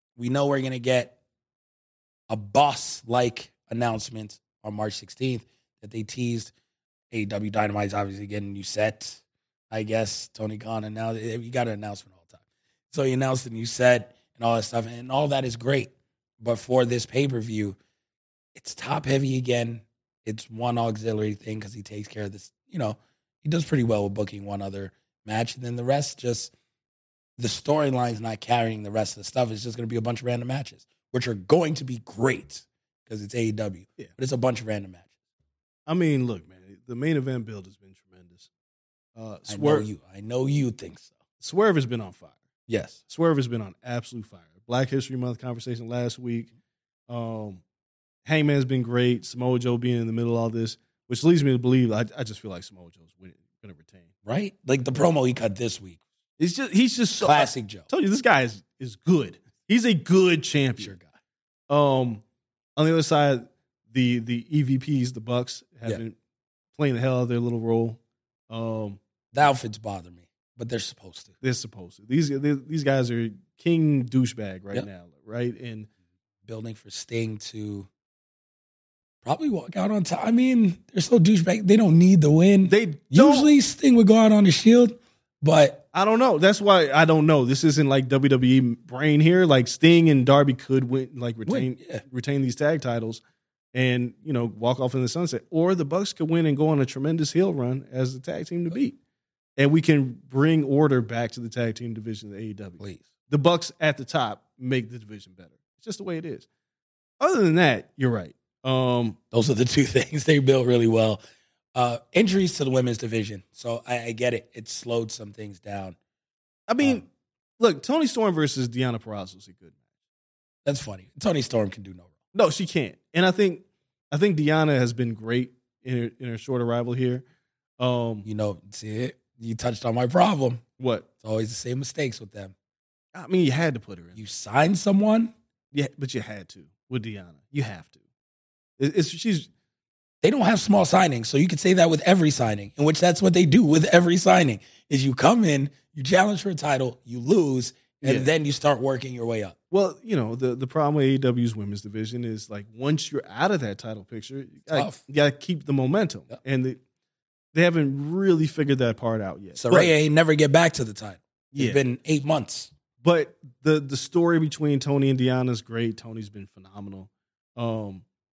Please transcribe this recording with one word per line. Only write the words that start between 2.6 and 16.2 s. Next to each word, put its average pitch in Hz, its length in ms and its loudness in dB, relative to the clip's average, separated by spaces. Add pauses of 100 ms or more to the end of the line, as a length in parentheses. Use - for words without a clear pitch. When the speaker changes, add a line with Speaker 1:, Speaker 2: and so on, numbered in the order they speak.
Speaker 1:
announcement 113 680 -6 (240)
on 107 120 -12
March 107 180 -6
sixteenth 127 500 -8 (380)
that 107 80 -20
they 110 140 -10
teased. 117 480 -8 (600)
A 113 100 -6
E 101 40 -4
W 104 240 -6
Dynamite's 104 460 -4
obviously 98 320 -8
getting 101 220 -10
a 98 40 -12
new 98 100 -14
set, - 560 -6 (520)
I 110 100 -8
guess. 110 460 -6
Tony 107 320 -12
Khan 110 240 -10
announced, 110 400 -10
you 117 260 -10
got 123 180 -4
an 110 60 -6
announcement 104 420 -14
all - 140 -20
the - 80 -20
time. - 80 -20 (480)
So 147 80 -2
he 131 120 0
announced 131 340 -2
a - 20 -14
new 113 160 -8
set 123 500 2 (200)
and 117 100 -6
all 117 100 2
that 110 80 -2
stuff, 113 220 -4
and 120 260 -14
all 143 180 0
that 135 160 -2
is 117 100 -6
great. 127 340 -4 (540)